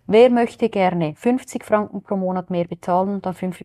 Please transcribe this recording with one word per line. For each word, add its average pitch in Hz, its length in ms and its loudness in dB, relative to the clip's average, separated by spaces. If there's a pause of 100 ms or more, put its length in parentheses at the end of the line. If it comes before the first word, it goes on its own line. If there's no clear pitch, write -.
wer 226 220 8
möchte 240 400 0
gerne 180 460 0
fünfzig - 500 -4
Franken 208 360 -2
pro - 140 -6
Monat 185 340 -4
mehr 175 140 -2
bezahlen, 185 580 -2
dafür, 185 300 -6 (140)